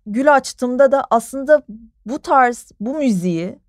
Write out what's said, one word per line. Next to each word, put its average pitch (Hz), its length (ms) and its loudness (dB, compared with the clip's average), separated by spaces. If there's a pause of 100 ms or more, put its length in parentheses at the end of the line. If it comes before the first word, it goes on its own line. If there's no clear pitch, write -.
Gül 269 300 2
Açtım'da 262 560 0
da 277 180 0
aslında 269 540 0 (420)
bu 247 160 -6
tarz, 254 580 0
bu 254 180 -6
müziği, 185 720 -2